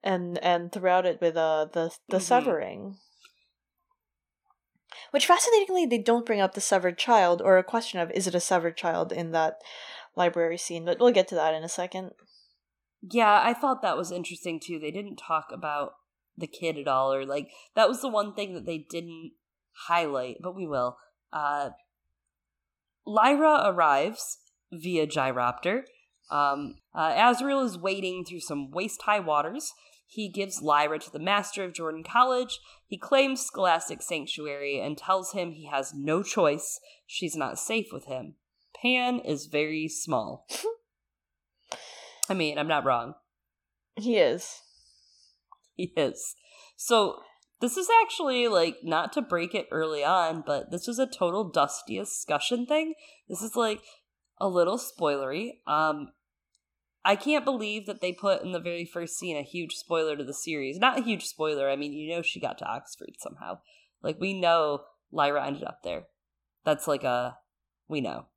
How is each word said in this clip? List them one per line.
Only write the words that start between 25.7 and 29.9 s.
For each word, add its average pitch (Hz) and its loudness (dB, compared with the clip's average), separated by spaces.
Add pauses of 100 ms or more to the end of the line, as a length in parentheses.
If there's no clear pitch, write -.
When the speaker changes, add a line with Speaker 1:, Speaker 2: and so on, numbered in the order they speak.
Speaker 2:
Um, 143 0 (180)
uh, 160 0
Azrael 247 4
is 202 -2
wading 185 -4
through 175 -12
some 143 -8
waist-high 208 -2
waters. 160 -2 (340)